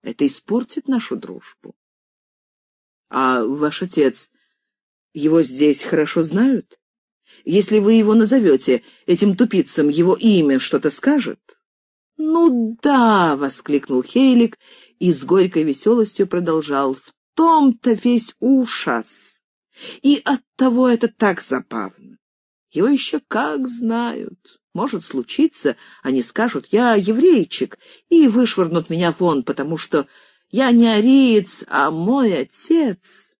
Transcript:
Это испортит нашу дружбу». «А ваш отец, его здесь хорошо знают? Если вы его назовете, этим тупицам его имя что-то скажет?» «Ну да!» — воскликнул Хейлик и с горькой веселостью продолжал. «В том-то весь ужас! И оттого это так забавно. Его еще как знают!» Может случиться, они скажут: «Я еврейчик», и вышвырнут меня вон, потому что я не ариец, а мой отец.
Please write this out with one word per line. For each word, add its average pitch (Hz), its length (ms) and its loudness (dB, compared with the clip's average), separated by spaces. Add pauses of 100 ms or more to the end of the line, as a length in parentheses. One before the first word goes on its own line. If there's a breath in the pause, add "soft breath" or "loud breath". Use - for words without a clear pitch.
Это - 240 -4
испортит - 600 -6
нашу 233 300 -4
дружбу». - 580 -18 (1300)
«А 127 340 -2
ваш 147 380 -6
отец, 151 500 -2 (840)
его 156 260 0
здесь 139 420 0
хорошо 156 420 -2
знают? 208 540 -2 (680 soft breath)
Если 202 320 0
вы 214 160 4
его 220 200 4
назовете, 202 680 2 (240 soft breath)
этим 185 300 0
тупицам 165 520 0
его 170 260 2
имя 160 440 2
что-то 143 320 -2
скажет?» 262 500 -2 (800)
«Ну 302 640 0
да!» — 214 560 2
воскликнул 139 640 -4
Хейлик 240 560 2 (400 soft breath)
и 180 140 0
с 131 120 -4
горькой 180 380 2
веселостью 208 640 0
продолжал. 151 680 -2
«В - 200 -18 (200)
том-то 294 580 2
весь 233 460 -2
ужас! - 1040 -4 (600 loud breath)
И 277 220 2
оттого 254 640 0
это 233 200 0
так 196 320 -2
забавно. - 760 -10 (520)
Его 170 160 -2
еще 285 400 -2
как 262 400 -4
знают!» 233 960 -8 (140)
Может 202 300 -6
случиться, - 720 -4 (260 soft breath)
они 131 200 -2
скажут: 214 480 -6
«Я 233 240 2
еврейчик», 220 840 0 (300 soft breath)
и 320 200 6
вышвырнут 190 600 0
меня 170 300 -2
вон, 160 240 0
потому 151 340 -6
что 147 300 -4 (440 soft breath)
я 254 200 0
не 233 160 6
ариец, 226 840 2
а 143 220 0
мой 202 480 0
отец. - 1000 -4